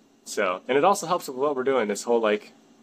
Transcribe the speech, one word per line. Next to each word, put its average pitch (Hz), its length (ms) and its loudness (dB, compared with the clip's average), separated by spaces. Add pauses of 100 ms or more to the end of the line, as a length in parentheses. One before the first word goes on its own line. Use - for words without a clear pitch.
(240)
So, 92 440 -2
and 127 100 2
it 147 60 2
also 170 240 2
helps - 180 -2
with 135 100 -10
what 143 200 -2
we're 127 80 -2
doing, 123 240 0
this 104 160 -4
whole, 120 160 2
like, 104 320 0 (300)